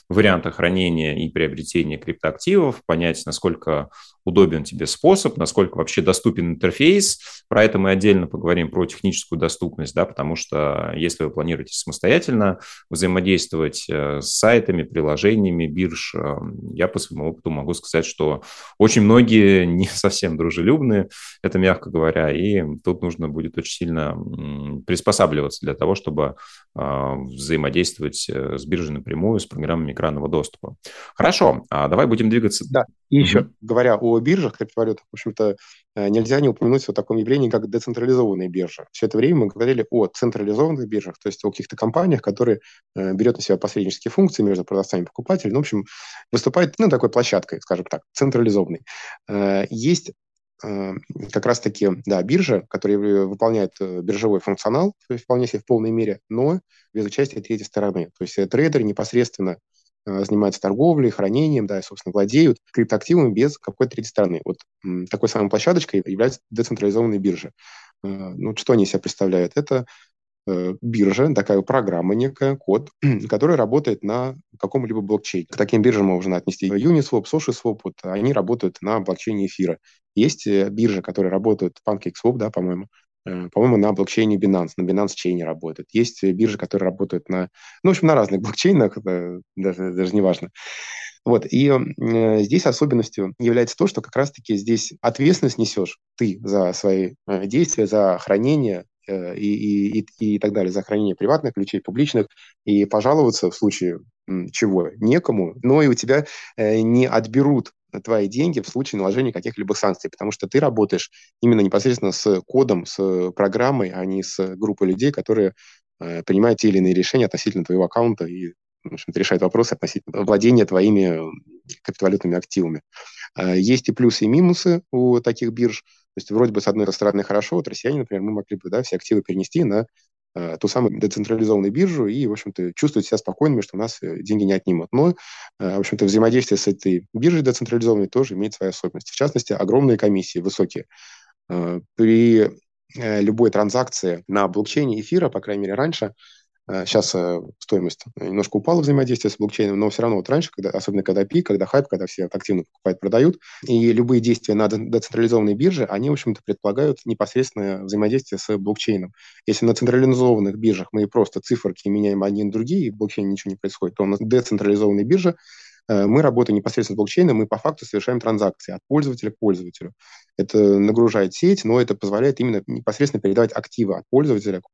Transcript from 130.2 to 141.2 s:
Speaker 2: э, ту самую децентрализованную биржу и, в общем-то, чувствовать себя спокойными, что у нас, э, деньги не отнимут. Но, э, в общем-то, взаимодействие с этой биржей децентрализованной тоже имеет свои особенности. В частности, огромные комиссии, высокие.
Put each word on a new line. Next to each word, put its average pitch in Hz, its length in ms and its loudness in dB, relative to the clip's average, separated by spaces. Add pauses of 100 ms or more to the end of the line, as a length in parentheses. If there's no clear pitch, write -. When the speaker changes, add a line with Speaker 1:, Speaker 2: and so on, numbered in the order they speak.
Speaker 2:
э, 85 240 -8
ту 104 80 0
самую 120 320 0
децентрализованную 104 720 0
биржу 156 360 0
и, 123 200 -2
в 104 40 -2
общем-то, 92 440 -6
чувствовать 147 320 0
себя 107 100 0
спокойными, 139 440 0
что - 160 -10
у - 20 -2
нас, 113 220 -6
э, 87 200 -8
деньги 104 220 0
не 98 100 4
отнимут. 87 380 -2
Но, 151 180 4 (500)
э, 95 160 -2
в 101 40 -2
общем-то, 107 260 0
взаимодействие 113 520 4
с - 100 -2
этой 95 460 0
биржей 156 280 2
децентрализованной 117 640 0
тоже 123 260 -2
имеет 101 200 -4
свои 95 160 -4
особенности. - 420 -8
В - 40 -10
частности, 139 380 -2
огромные 107 440 4
комиссии, 98 420 0
высокие. - 460 -2 (640)